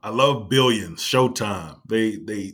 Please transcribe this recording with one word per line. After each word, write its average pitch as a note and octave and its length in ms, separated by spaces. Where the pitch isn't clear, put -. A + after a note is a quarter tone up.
I G#2+ 80
love A#2+ 380
Billions, A2 540
Showtime. G#2 880
They, A2+ 280
they G#2 380